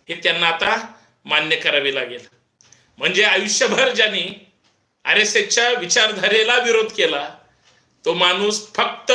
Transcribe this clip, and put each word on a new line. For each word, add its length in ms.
हे 60
त्यांना 320
आता 460
मान्य 320
करावे 380
लागेल. 260
म्हणजे 260
आयुष्यभर 680
ज्यांनी 560
आरएसएसच्या 680
विचारधारेला 880
विरोध 340
केला, 420
तो 100
माणूस 600
फक्त 400